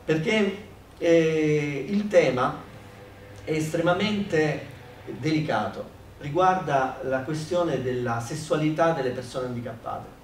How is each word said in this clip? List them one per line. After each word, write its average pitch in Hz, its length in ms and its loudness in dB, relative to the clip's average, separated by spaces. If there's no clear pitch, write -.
Perché, 196 640 0
eh, 156 920 4
il 208 200 2
tema 135 600 2
è 156 80 -4
estremamente 165 1120 0
delicato, 120 800 -2
riguarda 151 840 2
la 131 180 0
questione 156 640 -2
della 120 380 -2
sessualità 156 720 0
delle 127 180 0
persone 127 360 -6
handicappate. - 760 -8